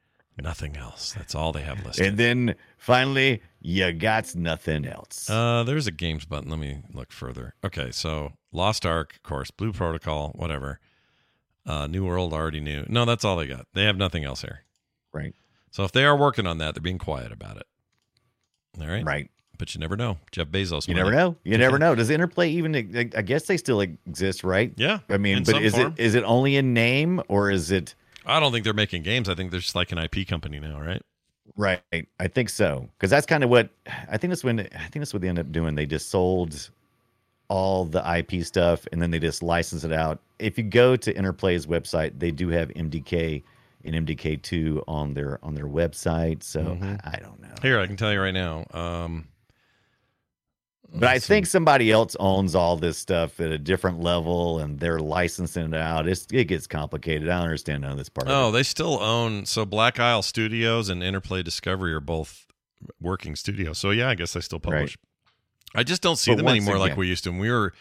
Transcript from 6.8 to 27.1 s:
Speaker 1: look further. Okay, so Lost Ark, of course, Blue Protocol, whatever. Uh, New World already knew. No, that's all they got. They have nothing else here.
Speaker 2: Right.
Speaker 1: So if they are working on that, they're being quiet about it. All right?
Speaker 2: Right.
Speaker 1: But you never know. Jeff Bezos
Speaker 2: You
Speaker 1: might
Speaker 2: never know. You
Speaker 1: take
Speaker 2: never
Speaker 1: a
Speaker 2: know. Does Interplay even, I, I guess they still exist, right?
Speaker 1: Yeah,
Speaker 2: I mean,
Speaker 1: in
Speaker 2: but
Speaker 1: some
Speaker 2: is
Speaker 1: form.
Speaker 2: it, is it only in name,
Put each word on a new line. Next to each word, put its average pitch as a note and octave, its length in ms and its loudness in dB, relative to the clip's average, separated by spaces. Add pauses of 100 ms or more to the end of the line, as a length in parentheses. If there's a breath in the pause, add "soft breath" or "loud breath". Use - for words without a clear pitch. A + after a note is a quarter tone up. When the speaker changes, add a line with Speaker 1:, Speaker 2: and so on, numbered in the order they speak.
Speaker 1:
look C2 200 -12
further. B1+ 420 -12 (100)
Okay, D2 260 -6
so D2+ 420 -6 (200)
Lost F#2+ 340 0
Ark, E2 300 -2
of - 80 -20
course, C2+ 260 -8
Blue A2 220 -6
Protocol, D#2+ 640 -4
whatever. C#2+ 420 -6 (880)
Uh, D2 180 -4
New F2+ 180 -2
World F2 280 -2
already D#2 280 -4
knew. D2 280 -6
No, A#2+ 160 2
that's A#2 200 0
all G2 120 2
they D#2 100 -2
got. B1+ 280 -12
They G2 100 2
have G#2 120 2
nothing F2 280 -2
else C2+ 160 -8
here. - 220 -14 (500)
Speaker 2:
Right. C#2+ 220 -8 (360)
Speaker 1:
So G2 140 -4
if F#2 80 -4
they C3 120 4
are D3 120 6
working C#3 300 2
on E2 120 -2
that, D#2 160 -4
they're - 80 -10
being F2+ 160 -2
quiet B1+ 320 -6
about G1+ 280 -14
it. - 80 -16 (1120)
All D2+ 80 -8
right? F2+ 160 -4
Speaker 2:
Right. D2 260 -4 (280)
Speaker 1:
But - 160 -8
you D#2+ 60 -8
never E2 160 -4
know. G#2+ 220 -2 (140)
Jeff E2 160 -4
Bezos E2+ 400 -2
Speaker 2:
You F2 60 0
Speaker 1:
might F2+ 80 4
Speaker 2:
never F#2+ 100 4
know. E3+ 320 4
You F#2 80 0
Speaker 1:
take A2+ 80 6
Speaker 2:
never C3 160 6
Speaker 1:
a - 20 0
Speaker 2:
know. D#3 160 6
Does A2+ 160 2
Interplay E3+ 400 2
even, D#3+ 260 0
I, A#2 400 -2
I A2 60 2
guess C3 240 0
they F#3+ 100 2
still A#2 260 2
exist, F2+ 600 -2
right? F#2+ 320 4
Speaker 1:
Yeah, F3 320 0
Speaker 2:
I G2 100 2
mean, G2 200 2
Speaker 1:
in F#2 60 0
Speaker 2:
but G#2 120 6
Speaker 1:
some G#2 60 2
Speaker 2:
is A2 120 4
Speaker 1:
form. C3+ 240 2
Speaker 2:
it, A#2 40 0
is A2 120 6
it A#2+ 100 6
only C3 320 4
in C3 180 4
name, C#3 540 4